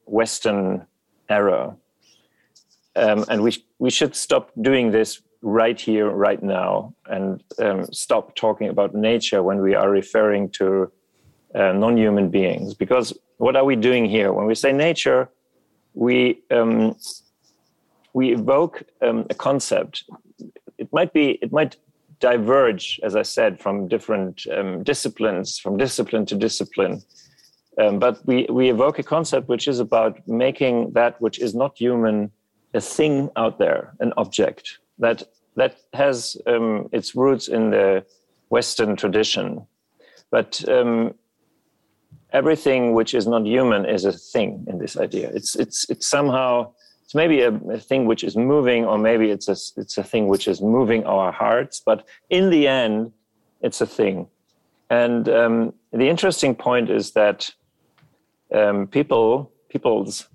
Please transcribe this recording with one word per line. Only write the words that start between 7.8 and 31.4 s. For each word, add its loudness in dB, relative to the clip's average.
stop -4
talking -2
about -2
nature 0
when 0
we 2
are 2
referring 0
to, 0
uh, 2
non-human 2
beings. -2
Because -2
what 0
are 4
we 2
doing 2
here? 0
When 0
we 0
say 0
nature, 0
we, 2
um, 2
we 2
evoke, 0
um, 0
a -4
concept. -4
It -12
might 0
be, 2
it -6
might 0
diverge, 2
as -2
I 2
said, 0
from -4
different, -4
um, -4
disciplines, -4
from -4
discipline -2
to -6
discipline. -2
Um, 2
but 0
we, 0
we 2
evoke 0
a -6
concept -2
which -2
is -2
about 0
making 0
that 0
which -2
is -2